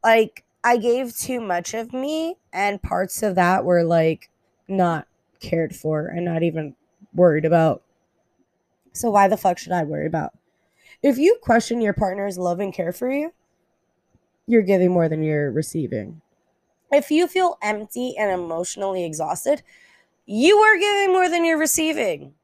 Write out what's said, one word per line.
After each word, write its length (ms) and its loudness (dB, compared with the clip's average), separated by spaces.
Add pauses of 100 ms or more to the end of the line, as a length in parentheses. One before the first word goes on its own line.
Like, 420 2 (200)
I 120 4
gave 400 -2
too 240 -8
much 340 -6
of 180 -10
me, 440 -6 (160)
and 300 -4
parts 400 -4
of 140 0
that 280 2
were, 200 4
like, 460 0 (360)
not 400 -2 (320)
cared 380 -4
for 300 -4
and 180 -6
not 180 -2
even 320 -4 (400)
worried 300 4
about. 400 2 (1080)
So 180 -2
why 180 6
the 80 2
fuck 220 0
should 140 -8
I 120 0
worry 220 -6
about? 260 -4 (680)
If 160 2
you 220 4
question 400 0
your 120 0
partner's 440 -4
love 220 -2
and 160 -6
care 180 -4
for 180 -6
you, 220 -4 (1120)
you're 160 4
giving 280 4
more 180 2
than 140 -2
you're 300 -2
receiving. 680 -6 (680)
If 220 2
you 160 2
feel 340 0
empty 560 -6
and 140 0
emotionally 720 -6
exhausted, 580 -4 (640)
you 300 4
are 220 6
giving 340 2
more 160 2
than 160 0
you're 140 2
receiving. 840 -2